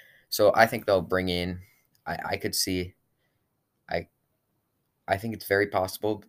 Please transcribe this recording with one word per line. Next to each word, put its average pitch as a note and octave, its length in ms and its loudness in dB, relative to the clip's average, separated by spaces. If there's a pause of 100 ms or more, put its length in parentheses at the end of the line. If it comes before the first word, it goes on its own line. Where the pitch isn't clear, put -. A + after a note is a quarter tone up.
(300)
so G#2 260 4
I A2+ 120 8
think A#2 180 -4
they'll G2 160 2
bring F#2 280 0
in, F2+ 300 -2 (460)
I, E2+ 120 -6 (140)
I G2+ 60 -4
could G2+ 180 -6
see, F2+ 380 -2 (960)
I, - 180 -4 (1000)
I G2 100 2
think A2 180 -6
it's - 120 -14
very G2+ 200 4
possible G2+ 600 -2